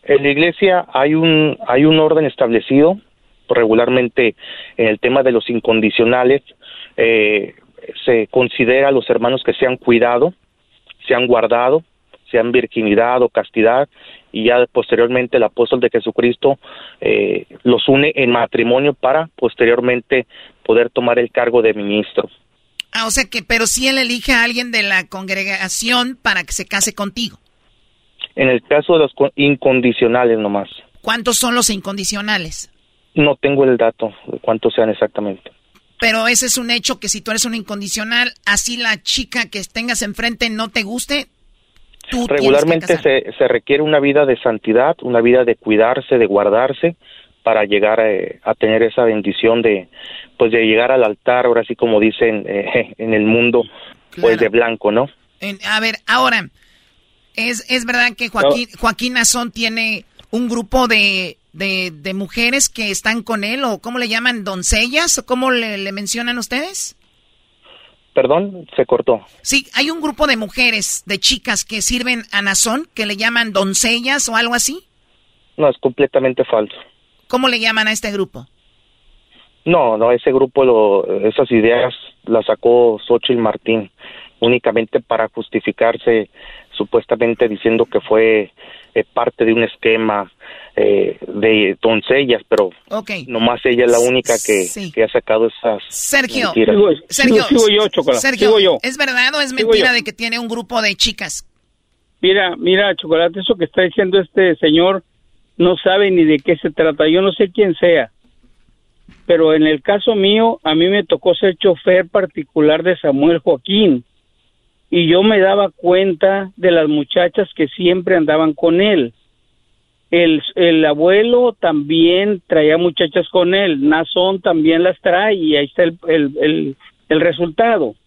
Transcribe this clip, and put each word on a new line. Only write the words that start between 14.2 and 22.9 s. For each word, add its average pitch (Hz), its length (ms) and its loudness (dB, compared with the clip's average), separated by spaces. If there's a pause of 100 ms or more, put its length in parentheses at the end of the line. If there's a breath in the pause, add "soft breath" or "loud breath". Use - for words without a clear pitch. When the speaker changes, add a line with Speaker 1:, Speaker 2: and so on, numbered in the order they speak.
Speaker 1:
y 113 140 -6
ya 123 260 4
posteriormente 123 680 0
el 117 40 4
apóstol 120 380 0
de 120 100 2
Jesucristo, 120 680 0 (420 loud breath)
eh, 101 460 -2 (180)
los 123 240 2
une 143 260 4
en 131 160 0
matrimonio 123 640 0
para 156 420 0
posteriormente 123 880 0 (380 loud breath)
poder 117 260 2
tomar 123 280 0
el 117 140 -2
cargo 120 300 0
de 110 120 2
ministro. 104 560 -4 (640)